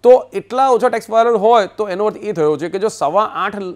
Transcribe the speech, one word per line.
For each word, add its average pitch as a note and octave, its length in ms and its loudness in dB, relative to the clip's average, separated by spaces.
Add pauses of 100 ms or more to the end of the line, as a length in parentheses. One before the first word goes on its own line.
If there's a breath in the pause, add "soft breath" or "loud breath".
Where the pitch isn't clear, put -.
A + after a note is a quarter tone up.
તો B3 300 6
એટલા B3+ 360 -2
ઓછા B3 200 2
ટેક્સ A#3 220 -4
ફાઇલર A#3 220 2
હોય A3 340 2
તો G#3 220 -8
એનો F#3+ 160 -4
અર્થ G#3+ 120 -2
એ G#3 160 -8
થયો D3+ 240 0
છે D#3+ 120 -8
કે F#3+ 100 -6
જો G#3+ 100 -2
સવા F3 360 -2
આઠ G3 300 -6 (220)